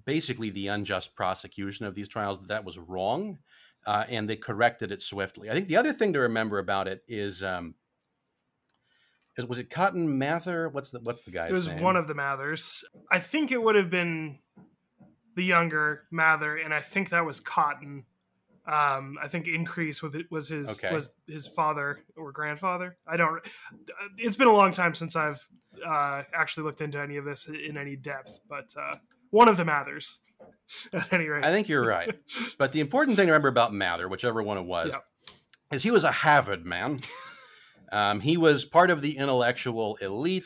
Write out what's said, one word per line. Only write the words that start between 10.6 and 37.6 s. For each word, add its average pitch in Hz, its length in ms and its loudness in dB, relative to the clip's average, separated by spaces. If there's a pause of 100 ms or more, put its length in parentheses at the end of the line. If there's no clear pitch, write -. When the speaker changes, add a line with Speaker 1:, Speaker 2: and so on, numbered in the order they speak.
Speaker 1:
What's 139 220 -8
the, 120 140 -12
what's 120 180 -6
the - 80 -20
guy's 82 200 -4
Speaker 2:
It 190 40 2
was 175 140 -2
Speaker 1:
name? 170 140 -4
Speaker 2:
one 185 140 4
of 160 120 0
the 151 60 -6
Mathers. 139 720 -4 (260)
I 185 100 4
think 285 320 -2
it 247 100 0
would 220 140 4
have 185 140 4
been 165 480 -2 (960)
the 180 100 -2
younger 156 640 2
Mather, 156 460 2
and 156 180 -6
I 147 60 0
think 185 300 -4
that 170 140 2
was 147 160 -6
Cotton. 143 640 -2 (640)
Um, 143 560 0
I 147 60 -8
think 165 180 -4
Increase 160 560 -4
was, 151 140 -8 (140)
was 151 180 -6
his, 147 220 -6 (120)
Speaker 1:
Okay. 95 120 -2
Speaker 2:
was 147 160 -4 (160)
his 151 200 -12
father 147 520 -2 (180)
or 156 160 -12
grandfather. 175 640 -4 (100)
I 165 100 -4
don't. 160 300 0 (720)
It's 226 200 -2
been 262 120 8
a 226 60 10
long 196 180 8
time 180 220 0
since 165 220 -6
I've, 151 300 -2 (400)
uh, 143 360 -2 (100)
actually 160 320 -2
looked 151 160 -6
into 147 200 -6
any 143 160 -8
of 143 80 -8
this 143 220 -8
in 151 300 -10
any 143 200 -8
depth, 135 520 -12
but, 139 320 -12
uh, 143 160 -8 (340)
one 226 180 10
of 208 80 6
the 175 80 0
Mathers, 147 560 -4 (360)
<laughs> - 360 -16
at 175 200 -4
any 170 140 2
rate. 147 180 -2
Speaker 1:
I 151 60 4
think 202 180 2
you're 139 160 2
right. 92 300 0 (220)
Speaker 2:
<laughs> 240 200 -8
Speaker 1:
But 135 160 2
the 156 80 0
important 240 360 4
thing 196 100 6
to 165 60 6
remember 147 160 6
about 117 260 4
Mather, 90 340 0
whichever 110 360 -2
one 101 140 -2
it 92 60 -4
was, 85 280 -2
Speaker 2:
Yeah. - 60 -8 (720)
Speaker 1:
is 139 100 -2
he 208 80 2
was 196 140 6
a 143 80 4
Harvard 123 520 4
man. 101 360 -4 (920)